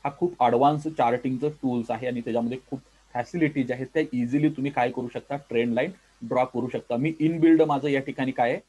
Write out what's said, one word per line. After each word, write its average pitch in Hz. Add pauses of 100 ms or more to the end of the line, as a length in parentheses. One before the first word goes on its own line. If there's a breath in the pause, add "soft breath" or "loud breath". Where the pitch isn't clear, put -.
हा 143
खूप 175
ॲडव्हान्स 139
चार्टिंगचं 127 (140)
tools 120
आहे 117
आणि 123
त्याच्यामध्ये 117 (120)
खूप 135 (340 soft breath)
facility 147
ज्या 123
आहेत 131
त्या 160 (100)
easily 123
तुम्ही 143
काय 123
करू 123
शकता, 135
trend 120
line 131 (320 soft breath)
draw 127
करू 123
शकता. 120
मी 147
inbuild 165
माझं 147
या 139
ठिकाणी 131
काय 123
आहे 170